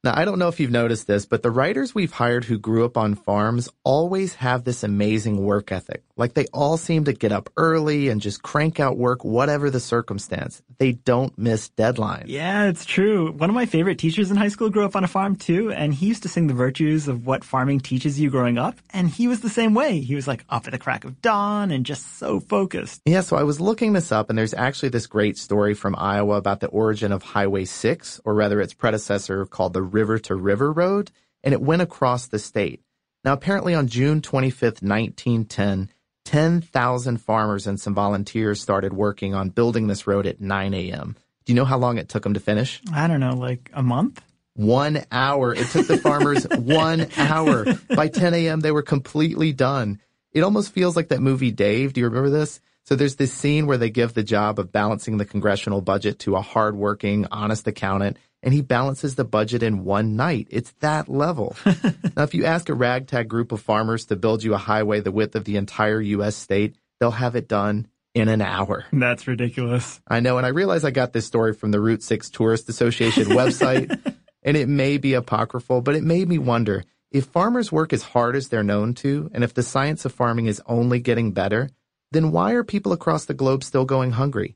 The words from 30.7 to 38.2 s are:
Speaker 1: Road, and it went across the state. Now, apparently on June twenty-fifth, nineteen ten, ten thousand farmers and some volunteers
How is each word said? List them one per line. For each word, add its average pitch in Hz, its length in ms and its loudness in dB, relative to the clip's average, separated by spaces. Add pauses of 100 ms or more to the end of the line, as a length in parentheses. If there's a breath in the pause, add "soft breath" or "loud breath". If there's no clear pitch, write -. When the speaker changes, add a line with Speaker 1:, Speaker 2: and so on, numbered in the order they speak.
Speaker 1:
Road, 185 400 0 (320)
and 139 100 2
it - 80 0
went 160 220 2
across 123 420 0
the 107 140 -4
state. 98 420 -4 (420)
Now, 135 100 2
apparently 180 420 0
on 143 120 0
June 139 340 2
twenty-fifth, 131 600 -2
nineteen 110 640 -2
ten, 98 460 -2 (340)
ten 165 360 2
thousand 123 560 -2
farmers 107 500 0
and 98 120 -4
some 101 140 -4
volunteers 101 640 0